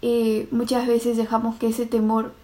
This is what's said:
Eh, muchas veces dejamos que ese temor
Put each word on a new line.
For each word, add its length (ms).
Eh, 500
muchas 360
veces 300
dejamos 380
que 120
ese 180
temor 480